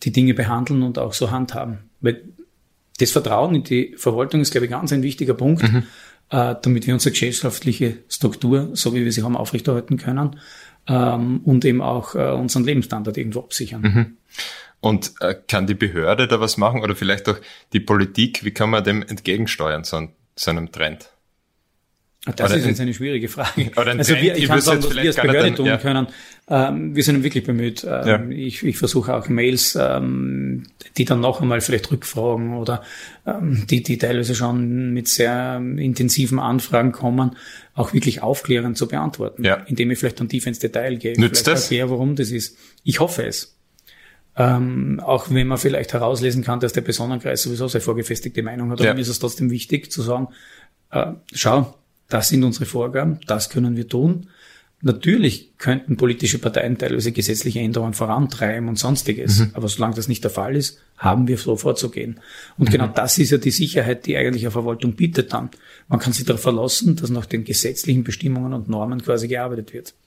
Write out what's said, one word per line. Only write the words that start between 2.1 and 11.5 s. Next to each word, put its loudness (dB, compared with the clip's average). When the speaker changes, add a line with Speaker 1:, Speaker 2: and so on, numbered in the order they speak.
Speaker 1:
das 4
Vertrauen 2
in 2
die 0
Verwaltung 0
ist, 2
glaube 0
ich, -2
ganz -2
ein 2
wichtiger -2
Punkt, 2
Speaker 2:
Mhm. 4
Speaker 1:
äh, 0
damit 2
wir 2
unsere 2
gesellschaftliche -2
Struktur, 0
so -2
wie 0
wir 0
sie -2
haben, 0
aufrechterhalten -2
können, -2
ähm, 2
und 6